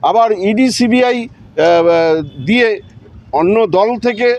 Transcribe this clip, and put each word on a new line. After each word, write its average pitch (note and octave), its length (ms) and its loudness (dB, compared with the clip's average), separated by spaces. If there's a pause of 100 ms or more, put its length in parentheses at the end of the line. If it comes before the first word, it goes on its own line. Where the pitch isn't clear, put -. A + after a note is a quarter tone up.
আবার G#3+ 300 2
ইডি, G#3+ 380 0
সিবিআই, B3 580 0
আহ, E3+ 580 0
আহ, E3 360 0 (240)
দিয়ে A3+ 340 0 (520)
অন্য G3 340 0
দল G3+ 320 0
থেকে A#3+ 400 -2